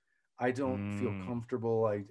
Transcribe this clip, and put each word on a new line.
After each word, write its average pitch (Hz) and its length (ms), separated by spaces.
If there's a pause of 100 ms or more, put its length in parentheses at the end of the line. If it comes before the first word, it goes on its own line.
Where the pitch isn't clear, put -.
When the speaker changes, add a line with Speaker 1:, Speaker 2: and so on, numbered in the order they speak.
(380)
Speaker 1:
I 123 120
don't 127 480
feel 123 120
Speaker 2:
Mm. 95 160
Speaker 1:
comfortable. 117 580
I, 104 260